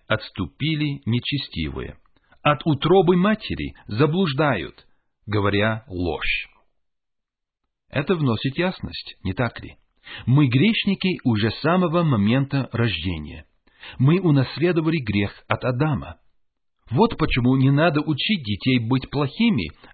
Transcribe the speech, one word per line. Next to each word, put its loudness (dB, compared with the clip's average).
отступили -4
нечестивые, -4
от 0
утробы 4
матери -2
заблуждают, 0
говоря 0
ложь». -4
Это 0
вносит 0
ясность, -6
не -2
так -4
ли? -16
«Мы 6
грешники 2
уже 2
с -8
самого 2
момента 2
рождения. -4
Мы 6
унаследовали 2
грех -4
от -2
Адама. -4
Вот 0
почему 2
не 4
надо 2
учить -2
детей 0
быть -2
плохими, 0